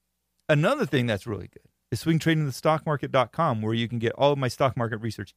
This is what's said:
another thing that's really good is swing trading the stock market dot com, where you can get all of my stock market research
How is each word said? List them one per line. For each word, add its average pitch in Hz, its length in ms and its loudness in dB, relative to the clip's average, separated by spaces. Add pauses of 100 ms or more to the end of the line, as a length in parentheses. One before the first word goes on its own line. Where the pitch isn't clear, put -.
(480)
another 185 380 2
thing 127 200 2
that's 110 200 -2
really 98 220 -8
good - 200 -20 (220)
is 113 100 -4
swing 160 180 2
trading 156 280 2
the 131 60 -4
stock 156 340 0
market 143 260 -4
dot 127 200 2
com, 143 280 0
where 107 140 0
you 117 140 -2
can 117 100 -4
get 113 140 0
all 143 200 4
of 139 60 0
my 135 100 -2
stock 131 280 0
market 117 220 -2
research 95 380 -8